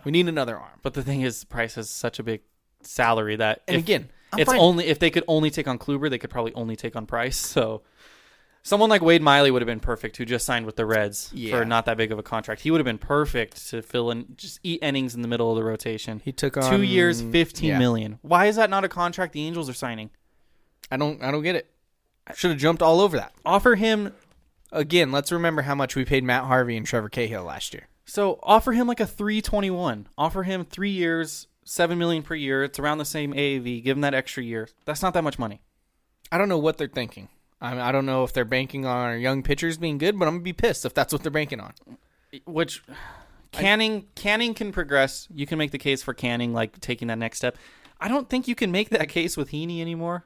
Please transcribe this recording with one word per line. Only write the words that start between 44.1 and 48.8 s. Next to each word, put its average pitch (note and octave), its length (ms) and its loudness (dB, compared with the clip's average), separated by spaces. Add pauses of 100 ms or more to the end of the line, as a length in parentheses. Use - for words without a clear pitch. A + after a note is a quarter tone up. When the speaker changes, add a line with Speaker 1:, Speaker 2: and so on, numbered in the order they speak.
Speaker 2:
Canning A3 400 0
can G#3 180 -6
progress. C#3 640 0
You C#3 120 -6
can D#3+ 120 -2
make D3+ 140 -2
the C#3+ 60 -6
case C3+ 240 0
for B2+ 120 -6
Canning, A#2+ 400 -2
like, A2+ 260 -4
taking A#2+ 280 -6
that A2+ 100 -4
next A2+ 180 -6
step. - 220 -4 (420)
I F#3+ 80 -6
don't C4 220 -2
think B3+ 180 -2
you A#3+ 60 -2
can F#3+ 180 0
make G3+ 160 0